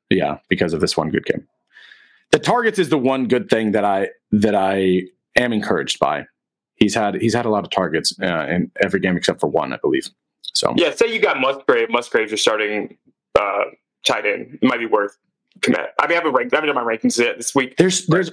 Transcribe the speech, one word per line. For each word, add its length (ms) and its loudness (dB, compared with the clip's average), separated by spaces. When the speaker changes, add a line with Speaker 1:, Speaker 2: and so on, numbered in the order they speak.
Speaker 1:
Yeah, 280 0
because 240 0
of 80 -4
this 160 -2
one 140 -2
good 160 -4
game. 200 -2
The 80 4
targets 400 2
is 80 2
the 100 4
one 300 0
good 200 0
thing 220 2
that 140 2
I, 240 0
that 240 4
I 460 2
am 160 2
encouraged 480 -2
by. 260 0
He's 220 2
had, 180 0
he's 200 0
had 120 0
a 40 0
lot 120 0
of 80 -8
targets, 500 0
uh, 280 -2
in 240 -2
every 160 0
game 180 0
except 220 0
for 80 -2
one, 260 -2
I 40 -6
believe. 320 -2
So 220 0
Speaker 2:
Yeah, 180 2
say 180 0
you 80 -4
got 180 2
Musgrave. 520 0
Musgrave's 400 0
your 80 -4
starting, 580 -2
uh, 260 -2
tight 180 -2
end. 380 -6
It 40 2
might 120 0
be 80 -8
worth 280 -2
Kmet. 280 -2
I 60 2
mean, 60 0
I 20 0
haven't 180 0
ranked, 220 0
I 20 4
haven't 180 0
done 80 -2
my 140 -2
rankings 220 -2
yet 180 2
this 180 -6
week. 220 -2
Speaker 1:
There's, 300 4
Speaker 2:
But 80 2
Speaker 1:
there's 180 0